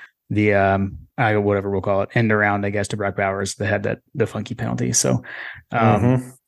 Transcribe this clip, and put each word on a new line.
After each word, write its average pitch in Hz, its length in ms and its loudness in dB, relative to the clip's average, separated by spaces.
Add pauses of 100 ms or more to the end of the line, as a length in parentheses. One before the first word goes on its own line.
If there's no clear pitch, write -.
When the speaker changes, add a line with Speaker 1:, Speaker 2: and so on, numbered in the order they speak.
(300)
Speaker 1:
the, 104 240 2
um, 98 440 2 (200)
I, 110 180 2
whatever 101 320 0
we'll 98 140 -2
call 98 200 0
it, 98 120 -6
end 117 180 2
around, 104 320 2
I 101 60 -2
guess, 101 180 -2
to - 80 -6
Brock 98 200 -4
Bowers 98 400 -2
that 104 100 -4
had 101 160 0
that, 104 160 -4 (160)
the 110 120 0
funky 107 280 -8
penalty. 123 400 -4
So, 127 280 2 (500)
um, 110 280 4
Speaker 2:
Mm-hmm. 127 280 2 (200)